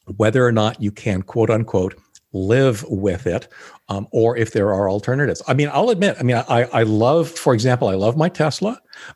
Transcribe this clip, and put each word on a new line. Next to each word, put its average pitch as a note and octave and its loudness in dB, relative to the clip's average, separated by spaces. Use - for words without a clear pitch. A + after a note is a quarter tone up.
whether A2 2
or A#2+ 4
not A2 0
you G#2 -2
can, G2 -4
quote A2+ 0
unquote, A2 -2
live A2 2
with F#2+ -2
it, F2+ -4
um, G2+ -6
or A#2 2
if A2+ -2
there G#2 2
are G2 0
alternatives. A2 -2
I - 2
mean, D3 2
I'll F#3 2
admit, F#3+ 0
I - -2
mean, B2 2
I, A#2+ 2
I A#2 2
love, A#2 2
for - 0
example, B2 2
I F#2+ 0
love A2 0
my D#3 2
Tesla, F3+ -2